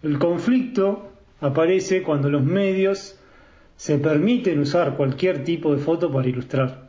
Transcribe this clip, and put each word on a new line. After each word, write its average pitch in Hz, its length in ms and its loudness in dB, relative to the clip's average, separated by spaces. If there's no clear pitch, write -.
El 147 160 -2
conflicto 196 880 0
aparece 180 640 2
cuando 143 280 0
los 143 120 2
medios 190 760 0
se 147 220 0
permiten 160 640 2
usar 143 360 0
cualquier 139 480 0
tipo 156 300 0
de 139 60 -2
foto 165 320 -2
para 127 160 0
ilustrar. 127 600 -4